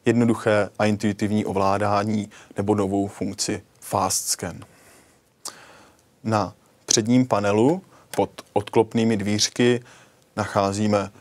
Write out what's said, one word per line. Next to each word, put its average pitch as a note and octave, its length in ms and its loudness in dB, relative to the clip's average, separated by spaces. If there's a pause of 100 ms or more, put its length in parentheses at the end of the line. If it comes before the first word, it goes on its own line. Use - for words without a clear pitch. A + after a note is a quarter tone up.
jednoduché A2+ 640 2 (100)
a G#2+ 60 2
intuitivní G#2+ 600 -2
ovládání G2+ 840 0 (280)
nebo G#2 180 0
novou G2 320 0
funkci - 560 -6 (160)
Fast - 480 -2
Scan. - 380 -8 (1600)
Na G#2+ 300 -2 (320)
předním B2 420 2
panelu G#2+ 560 2 (320)
pod - 260 -4 (120)
odklopnými A2+ 640 0
dvířky G#2 640 0 (520)
nacházíme G2+ 840 0